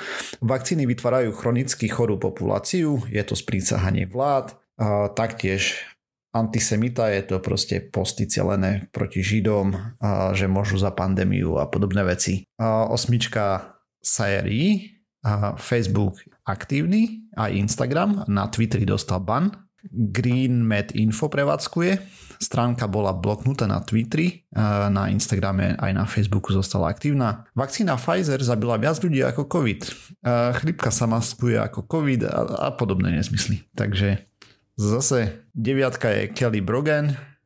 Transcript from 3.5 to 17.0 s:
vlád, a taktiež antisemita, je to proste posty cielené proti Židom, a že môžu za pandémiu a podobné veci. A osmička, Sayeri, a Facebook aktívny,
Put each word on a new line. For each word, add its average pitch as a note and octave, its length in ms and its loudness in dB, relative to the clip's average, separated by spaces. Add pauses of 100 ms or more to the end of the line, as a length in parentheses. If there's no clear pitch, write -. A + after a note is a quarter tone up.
vlád, C3 480 0 (220)
a G#2 340 2
taktiež G2 720 -2 (480)
antisemita, A2+ 800 0
je G2 140 0
to F#2+ 140 -2
proste G2 440 -2
posty - 460 -2
cielené G2 600 0
proti - 300 -4
Židom, G2+ 800 0
a G2 320 0
že F#2+ 160 0
môžu G2 320 2
za F#2+ 140 2
pandémiu F#2+ 640 0
a E2 100 2
podobné G2 380 0
veci. F#2 500 0
A A2 320 2
osmička, A2+ 880 0 (240)
Sayeri, G#2+ 960 0 (280)
a G#2 340 0
Facebook G2+ 680 0 (220)
aktívny, E3+ 880 0